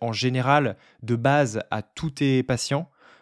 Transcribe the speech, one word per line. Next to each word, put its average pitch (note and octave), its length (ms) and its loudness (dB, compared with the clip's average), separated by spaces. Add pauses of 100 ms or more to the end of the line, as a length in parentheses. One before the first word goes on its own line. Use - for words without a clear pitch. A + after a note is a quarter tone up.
en A#2 100 -2
général B2+ 640 2 (260)
de A#2 120 0
base B2+ 540 2
à G#2+ 120 -2
tous - 300 -8
tes C3+ 320 2
patients, C#3 460 -2 (320)